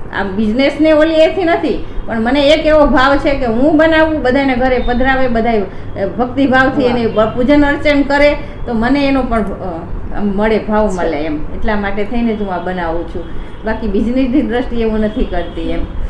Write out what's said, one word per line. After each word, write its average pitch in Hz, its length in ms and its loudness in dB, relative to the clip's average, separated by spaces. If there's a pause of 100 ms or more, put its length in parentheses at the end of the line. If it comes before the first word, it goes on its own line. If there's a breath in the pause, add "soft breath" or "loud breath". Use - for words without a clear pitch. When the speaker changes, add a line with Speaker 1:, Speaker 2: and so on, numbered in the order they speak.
(120)
Speaker 1:
આ 190 100 -4 (140)
બિઝનેસને 269 560 2
ઓલી 311 220 4
એથી 320 300 2
નથી, 320 400 0 (220 loud breath)
પણ 226 140 -4
મને 277 280 2
એક 311 180 2
એવો 302 200 6
ભાવ 269 300 4
છે 285 180 0
કે 262 120 -2
હું 240 300 2
બનાવું, 320 460 2
બધાને 262 320 2
ઘરે 254 320 2
પધરાવે, 262 420 2
બધાય, 226 320 0
અ, - 460 -6 (120)
ભક્તિભાવથી 262 680 2
Speaker 2:
વાહ. 240 120 0
Speaker 1:
એને 233 100 0
બ-, 214 280 0
પૂજન 294 300 4
અર્ચન 285 380 2
કરે, 285 340 2 (300 loud breath)
તો 240 80 -2
મને 262 320 2
એનો 269 160 0
પણ, 226 200 -2
અ, 196 240 -6 (500)
આમ 202 200 0
મળે, 214 220 2
ભાવ 214 300 0
Speaker 2:
છે. 190 80 -4
Speaker 1:
મળે 165 200 -2
એમ. 156 200 -4
એટલા - 400 -2
માટે 202 280 -2
થઈને 233 320 -2
જ 202 60 -6
હું 196 120 -4
આ 175 40 -4
બનાવું 170 500 -4
છું. 175 140 -6 (420 loud breath)
બાકી 226 240 -4
બિઝનેસની 240 540 0
દ્રષ્ટિએ 233 420 -2
હું 220 160 0
નથી 208 240 -2
કરતી 175 460 -4
એમ. 165 100 -2 (300 loud breath)